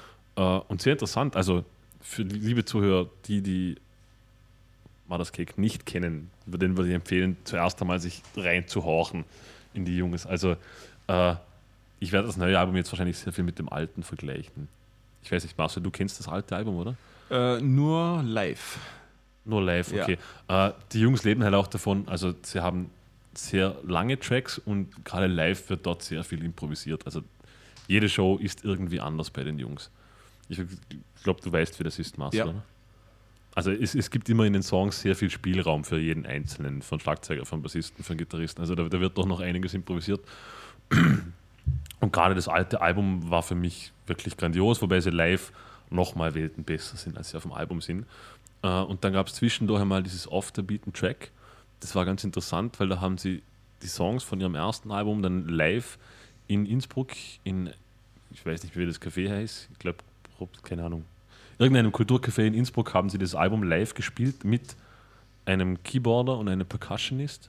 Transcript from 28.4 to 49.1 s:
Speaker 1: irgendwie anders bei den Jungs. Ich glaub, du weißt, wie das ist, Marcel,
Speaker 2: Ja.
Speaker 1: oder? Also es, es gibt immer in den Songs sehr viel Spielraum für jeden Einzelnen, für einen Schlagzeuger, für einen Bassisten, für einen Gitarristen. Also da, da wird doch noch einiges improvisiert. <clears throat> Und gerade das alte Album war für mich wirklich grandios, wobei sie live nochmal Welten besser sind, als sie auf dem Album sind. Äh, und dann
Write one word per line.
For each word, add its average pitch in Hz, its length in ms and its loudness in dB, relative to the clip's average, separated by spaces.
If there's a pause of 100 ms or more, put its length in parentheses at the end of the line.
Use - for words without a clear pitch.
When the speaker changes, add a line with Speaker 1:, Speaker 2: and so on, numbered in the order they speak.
Speaker 1:
irgendwie 90 360 -2
anders 78 300 -4
bei 69 140 -6
den 76 140 -4
Jungs. 67 320 -10 (580)
Ich 90 120 -8 (640)
glaub, 92 200 0
du 87 100 -4
weißt, 82 260 0
wie 82 60 -4
das 80 160 -4
ist, - 180 -8
Marcel, 73 200 -2
Speaker 2:
Ja. 110 80 2
Speaker 1:
oder? 98 160 -4 (920)
Also 92 160 2
es, 107 240 -2
es 117 160 0
gibt - 180 -2
immer 113 180 6
in 101 60 4
den 98 100 2
Songs 95 380 0
sehr 95 140 2
viel 92 160 0
Spielraum 85 540 0
für 80 140 0
jeden 80 280 0
Einzelnen, 69 560 -6
für - 140 -8
einen 73 40 -4
Schlagzeuger, 76 440 -2
für - 100 -10
einen 78 80 -4
Bassisten, 80 420 -8
für - 60 -10
einen 80 80 -4
Gitarristen. 82 440 -6
Also 85 120 -2
da, 85 140 0
da 90 120 0
wird 92 180 0
doch 92 80 2
noch 90 140 -2
einiges 90 340 -4
improvisiert. 92 460 -2 (720)
<clears throat> - 1120 0
Und 104 120 2
gerade 90 220 6
das 90 140 0
alte 90 320 0
Album 87 500 2
war 85 120 2
für - 120 -4
mich 87 380 -4 (140)
wirklich - 300 -6
grandios, 92 460 2
wobei 92 180 4
sie 87 100 0
live 85 420 2 (380)
nochmal 82 440 0
Welten 78 300 -4
besser - 320 -6
sind, 82 220 -10
als 85 120 -12
sie 82 60 -12
auf 80 60 -8
dem 82 100 -10
Album 82 280 -6
sind. 92 260 -8 (560)
Äh, 98 60 0
und 92 360 0
dann 98 80 2